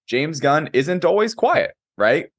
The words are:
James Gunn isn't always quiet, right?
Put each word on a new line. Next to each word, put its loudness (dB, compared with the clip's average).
James -4
Gunn 0
isn't -2
always 0
quiet, 0
right? 2